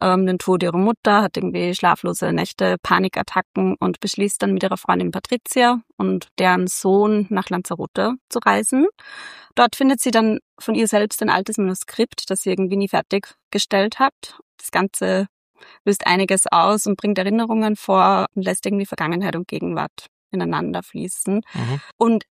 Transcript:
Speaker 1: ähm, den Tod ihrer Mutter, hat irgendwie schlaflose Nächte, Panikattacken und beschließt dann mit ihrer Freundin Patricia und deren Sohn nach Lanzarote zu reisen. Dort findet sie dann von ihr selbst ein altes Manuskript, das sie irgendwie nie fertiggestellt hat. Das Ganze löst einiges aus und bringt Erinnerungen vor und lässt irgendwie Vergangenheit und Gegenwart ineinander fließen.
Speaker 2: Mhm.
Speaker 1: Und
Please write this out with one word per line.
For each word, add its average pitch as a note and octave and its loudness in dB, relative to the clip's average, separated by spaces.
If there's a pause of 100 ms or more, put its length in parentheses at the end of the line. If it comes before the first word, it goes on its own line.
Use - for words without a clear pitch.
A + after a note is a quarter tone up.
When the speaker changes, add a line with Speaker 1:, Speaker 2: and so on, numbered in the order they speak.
Speaker 1:
ähm, F#3 4
den F3+ 0
Tod F3+ 0
ihrer F3 -2
Mutter, G#3 2
hat - -4
irgendwie F3 -2
schlaflose F3 0
Nächte, F3+ 0
Panikattacken F#3+ 0
und F#3 -4
beschließt G3+ -2
dann G3 0
mit F#3+ 0
ihrer F#3+ -2
Freundin F3+ -2
Patricia A#3+ 0 (160)
und F#3+ -2 (100)
deren F3+ 2
Sohn G3+ 2
nach F#3+ -2
Lanzarote F#3 -4 (140)
zu A#3+ -4
reisen. A3 2 (680)
Dort A#3+ 4
findet C4+ 2
sie B3+ -2
dann A3 2 (180)
von - -4
ihr A3 2
selbst G#3 0
ein G#3 0
altes G3 0
Manuskript, - -2
das F#3+ -4
sie G3 -2
irgendwie F#3+ 0
nie G3 0
fertiggestellt - -2
hat. - -2 (180)
Das - -14
Ganze F#3+ 0 (580)
löst G3+ 0
einiges F#3+ 2
aus F#3+ 4
und G#3 0
bringt G3+ -2
Erinnerungen A3 0
vor F#3+ 2
und F#3+ -4
lässt F#3 -4
irgendwie G3+ -2
Vergangenheit F3 -4
und F3 -6
Gegenwart D#3+ -6 (220)
ineinander F3+ -4
fließen. F#3 -6 (180)
Speaker 2:
Mhm. B2+ -4 (160)
Speaker 1:
Und A3+ 2